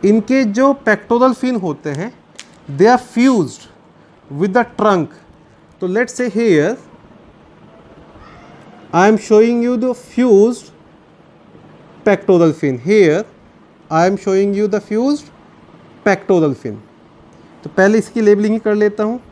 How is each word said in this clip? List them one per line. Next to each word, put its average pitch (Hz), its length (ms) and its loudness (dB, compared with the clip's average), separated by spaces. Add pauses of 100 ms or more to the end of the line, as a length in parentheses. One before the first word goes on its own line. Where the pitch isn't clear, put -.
इनके 220 400 2
जो 247 260 0 (140)
पेक्टोरल 240 480 0
फिन 247 220 -4
होते 165 340 -6
हैं, 165 220 -8 (600)
they 156 200 2
are 247 120 2
fused 233 580 0 (720)
with 180 240 -4
the 240 80 2 (160)
trunk। 190 340 0 (680)
तो 185 60 -6
let's 226 320 -4
say 247 100 -2
here, 196 460 0 (2250)
I 175 180 2
am 214 180 0
showing 226 340 2
you 247 220 -2
the 254 160 -4
fused 233 720 0 (1300)
pectoral 180 480 -2
fin। 135 360 -6
Here, 196 340 2 (680)
I 160 180 0
am 196 180 -4
showing 196 320 0
you 214 80 0
the 202 240 -4
fused 269 400 -4 (720)
pectoral 180 600 0
fin। 107 100 -10 (880)
तो 160 140 -14
पहले 202 200 4
इसकी 226 240 -4
लेबलिंग 208 320 2
ही 226 60 -4
कर 214 160 -2
लेता 208 280 0
हूँ। 233 160 -4 (120)